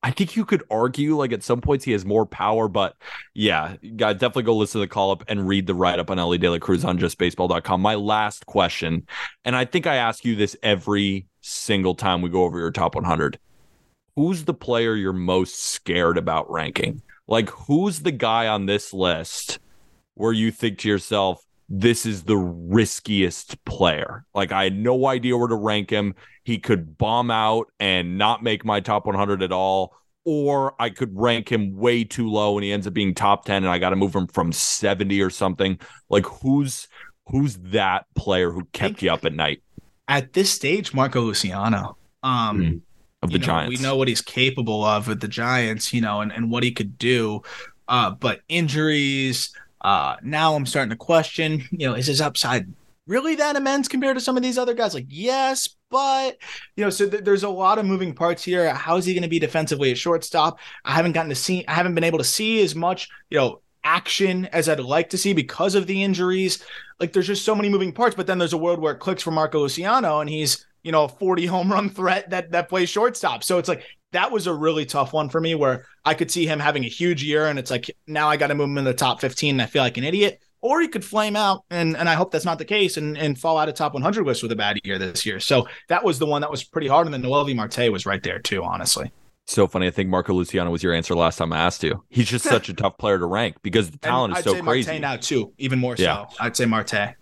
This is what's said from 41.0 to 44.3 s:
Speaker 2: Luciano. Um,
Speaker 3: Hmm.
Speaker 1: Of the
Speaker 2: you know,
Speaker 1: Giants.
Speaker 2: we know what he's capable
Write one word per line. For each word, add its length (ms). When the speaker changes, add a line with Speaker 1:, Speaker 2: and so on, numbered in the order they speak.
Speaker 2:
Luciano. 760
Um, 400
Speaker 3:
Hmm. 140
Speaker 1:
Of 80
the 80
Speaker 2:
you 20
know, 60
Speaker 1:
Giants. 320
Speaker 2:
we 40
know 140
what 100
he's 140
capable 640